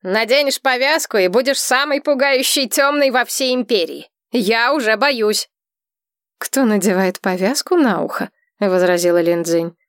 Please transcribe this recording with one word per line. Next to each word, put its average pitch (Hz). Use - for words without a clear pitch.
"Наденешь 226
повязку 269
и 180
будешь 254
самой 285
пугающей 269
темной 285
во 240
всей 254
империи. 175
Я 233
уже 220
боюсь". 220
"Кто -
надевает 190
повязку 196
на 233
ухо?" -
возразила 180
Лин 170
Цзинь. 170